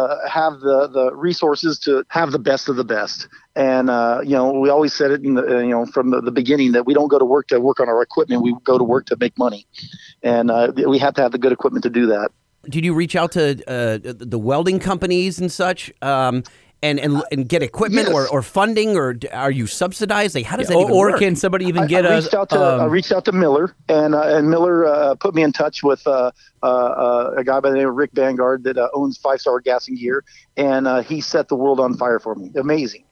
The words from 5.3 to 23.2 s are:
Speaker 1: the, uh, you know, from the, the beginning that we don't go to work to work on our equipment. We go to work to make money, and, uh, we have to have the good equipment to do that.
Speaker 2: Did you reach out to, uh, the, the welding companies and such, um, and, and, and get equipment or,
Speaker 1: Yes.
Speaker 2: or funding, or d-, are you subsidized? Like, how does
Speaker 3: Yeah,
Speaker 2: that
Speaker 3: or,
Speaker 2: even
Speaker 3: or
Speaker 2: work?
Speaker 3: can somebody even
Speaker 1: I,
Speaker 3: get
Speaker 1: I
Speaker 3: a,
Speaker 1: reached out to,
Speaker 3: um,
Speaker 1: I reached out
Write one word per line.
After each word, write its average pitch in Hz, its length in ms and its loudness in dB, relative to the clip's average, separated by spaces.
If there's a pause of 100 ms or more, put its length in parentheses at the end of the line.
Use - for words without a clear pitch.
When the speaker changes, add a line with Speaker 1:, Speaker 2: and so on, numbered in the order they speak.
Speaker 1:
the, 127 120 0
uh, 123 140 0
you 120 100 -2
know, 117 160 -2
from 127 240 0
the, 127 100 0
the 120 120 -4
beginning 131 400 2
that 120 140 2
we 143 80 2
don't 147 140 2
go 139 120 4
to 135 40 4
work 135 240 2
to 127 120 2
work 131 180 0
on 123 100 0
our 117 140 2
equipment. 123 400 -2
We 120 120 0 (100)
go 127 140 4
to 127 60 0
work 120 220 0
to 117 100 -4
make 117 220 -4
money, 113 260 -4 (600)
and, 120 260 2
uh, 117 220 2 (160)
we 135 100 2
have 139 160 0
to 139 80 0
have 123 100 2
the 127 60 -4
good 123 140 2
equipment 123 320 -2
to 123 60 -2
do 120 160 2
that. 107 240 0 (340)
Speaker 2:
Did 160 200 -4
you 170 100 0
reach 165 200 -2
out 185 180 0
to, 156 180 2 (200)
uh, 117 280 -2
the, 120 200 -12
the 120 200 -6
welding 156 420 0
companies 180 600 -2
and 180 120 -4
such, 185 400 -4 (100)
um, 131 400 0 (380)
and, 147 200 -2
and, 147 320 0
and 135 160 -4
get 160 120 0
equipment 208 480 -2
or, 151 140 0
Speaker 1:
Yes. 131 80 -4
Speaker 2:
or 139 100 0
funding, 214 560 0
or 131 180 0
d-, 120 160 -10
are 135 200 -2
you 127 160 -2
subsidized? 202 680 -4
Like, 120 80 -2
how - 120 -8
does - 140 -4
Speaker 3:
Yeah, 175 60 4
Speaker 2:
that - 20 6
Speaker 3:
or, 180 60 6
Speaker 2:
even - 100 2
Speaker 3:
or 196 160 6
Speaker 2:
work? - 80 2
Speaker 3:
can 190 160 2
somebody 185 300 0
even 170 200 0
Speaker 1:
I, - 40 2
Speaker 3:
get 180 180 4
Speaker 1:
I 170 40 4
Speaker 3:
a, 165 100 4
Speaker 1:
reached 160 140 -2
out 196 160 0
to, 165 240 4
Speaker 3:
um, 127 80 0
Speaker 1:
I - 20 2
reached 165 260 0
out 185 140 0